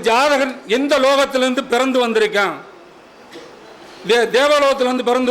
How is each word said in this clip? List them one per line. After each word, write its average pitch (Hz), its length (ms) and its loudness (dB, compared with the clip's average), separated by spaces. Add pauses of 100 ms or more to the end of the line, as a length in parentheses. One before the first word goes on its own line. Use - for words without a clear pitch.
ஜாதகன் 262 460 2 (240)
எந்த 285 160 0 (100)
லோகத்திலிருந்து 269 580 0 (100)
பிறந்து 254 320 0
வந்திருக்கான், 208 520 0 (1500)
தே-, 233 160 2 (100)
தேவலோகத்திலிருந்து 262 720 0
பிறந்து 247 200 0